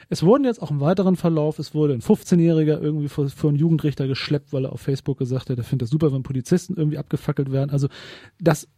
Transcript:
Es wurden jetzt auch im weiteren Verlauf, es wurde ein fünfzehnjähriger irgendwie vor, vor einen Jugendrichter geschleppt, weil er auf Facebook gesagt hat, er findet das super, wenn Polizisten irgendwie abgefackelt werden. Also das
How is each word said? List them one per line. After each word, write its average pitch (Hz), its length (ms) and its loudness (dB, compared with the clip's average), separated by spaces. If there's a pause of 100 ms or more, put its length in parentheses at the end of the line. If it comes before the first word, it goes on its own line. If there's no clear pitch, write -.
Es - 140 -2
wurden 262 220 6
jetzt 240 160 -2
auch 156 100 -8
im 143 80 -2
weiteren 180 380 2
Verlauf, 156 420 0
es 147 140 -12
wurde 151 200 2
ein 117 80 -4
fünfzehnjähriger 165 800 4
irgendwie 151 280 -2
vor, 143 200 -2
vor 151 200 -2
einen 147 100 2
Jugendrichter 151 480 2
geschleppt, 139 460 -4
weil 131 120 -2
er - 80 -8
auf - 80 -12
Facebook 139 360 -4
gesagt 127 320 -4
hat, 127 80 -2
er 117 60 -6
findet 131 240 -2
das - 20 -12
super, 151 240 2
wenn 135 100 -4
Polizisten 170 520 -2
irgendwie 151 240 -2
abgefackelt 139 520 -4
werden. 139 200 0
Also 143 160 0 (520)
das 160 280 0 (100)